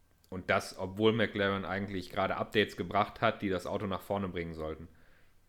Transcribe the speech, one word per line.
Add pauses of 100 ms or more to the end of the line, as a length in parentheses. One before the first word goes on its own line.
(300)
Und
das,
obwohl
McLaren
eigentlich
gerade
Updates
gebracht
hat,
die
das
Auto
nach
vorne
bringen
sollten. (600)